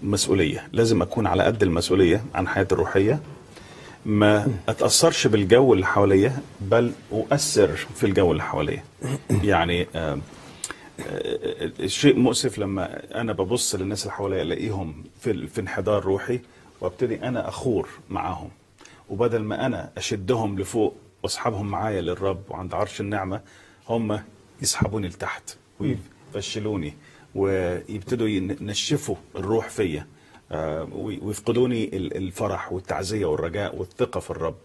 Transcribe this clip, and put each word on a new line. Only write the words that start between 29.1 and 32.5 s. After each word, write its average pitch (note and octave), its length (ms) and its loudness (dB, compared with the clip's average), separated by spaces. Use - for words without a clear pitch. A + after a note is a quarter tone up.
الروح A2 320 0
فيا، D#2 380 -2
آه، D#2 400 -4
وي-، G#2 300 -8
ويفقدوني A#2 760 0
ال-، F#2+ 200 -4
الفرح F#2+ 560 -4